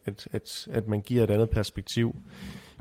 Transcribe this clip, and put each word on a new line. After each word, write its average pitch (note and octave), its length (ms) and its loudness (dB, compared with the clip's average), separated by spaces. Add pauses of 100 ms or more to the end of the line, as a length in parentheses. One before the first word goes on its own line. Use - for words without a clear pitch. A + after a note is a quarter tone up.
at, - 280 -8
at, - 380 -8
at A2 180 -2
man G#2+ 120 2
giver A#2+ 240 2
et G2+ 60 4
andet A2 200 4
perspektiv. - 680 0 (640)